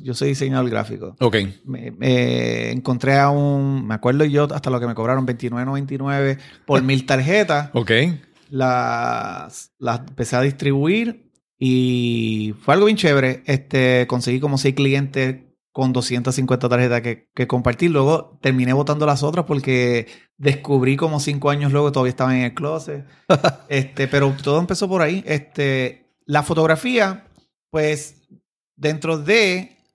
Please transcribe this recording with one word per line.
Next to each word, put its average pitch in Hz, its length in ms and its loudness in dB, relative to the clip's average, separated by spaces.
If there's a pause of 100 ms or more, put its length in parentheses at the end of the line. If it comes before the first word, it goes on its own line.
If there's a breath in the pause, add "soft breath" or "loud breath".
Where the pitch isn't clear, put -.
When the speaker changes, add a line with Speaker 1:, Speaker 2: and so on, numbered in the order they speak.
Speaker 1:
yo 127 100 -8
soy 139 140 -2
diseñador 135 420 -2
gráfico". 107 520 -6
Speaker 2:
Ok. 110 160 4 (260)
Speaker 1:
Me, 123 280 -12
me 120 800 0
encontré 127 460 0
a 139 120 4
un, 139 580 0
me 110 60 -4
acuerdo 127 320 2
yo 143 280 2
hasta 143 160 -4
lo 123 120 -2
que 120 60 -4
me 117 80 -4
cobraron, 123 300 -2
veintinueve 120 400 -6
noventa 139 280 -6
y 135 40 -6
nueve 139 400 -2 (280 loud breath)
por 135 160 2
mil 131 240 0
tarjetas. 147 680 2
Speaker 2:
<laughs> - 20 -20
Ok. 113 180 0 (580)
Speaker 1:
Las, 120 1300 -4
las 120 200 -2
empecé 123 360 -6
a 123 60 2
distribuir 143 880 0 (260)
y 120 960 0 (100)
fue 139 100 2
algo 202 140 6
bien 220 100 2
chévere. 139 480 2
Este, 127 640 2
conseguí 123 340 -2
como 143 160 0
seis 135 180 0
clientes 139 640 0 (340)
con 131 200 0
doscientas 123 440 -2
cincuenta 127 340 0
tarjetas 120 320 2
que, 120 320 -8
que 123 140 -2
compartí. 123 400 0
Luego 151 540 0
terminé 127 320 2
botando 147 320 0
las 139 180 2
otras 156 220 -2
porque 127 640 0 (300 loud breath)
descubrí 139 600 2
como 151 220 -2
cinco 143 300 -2
años 143 220 0
luego 143 200 2
todavía 131 200 0
estaban 131 240 0
en 127 80 0
el 120 100 -4
closet. 151 520 -8 (220 soft breath)
Speaker 2:
<laughs> - 420 2
Speaker 1:
Este, 135 380 -2
pero 139 360 2
todo 143 160 2
empezó 180 280 -2
por 185 140 0
ahí. 165 240 -2
Este, 139 880 -4 (140)
la 147 160 2
fotografía, 185 840 0 (460)
pues, 151 500 -4 (540)
dentro 156 420 -2
de, 185 600 0 (180)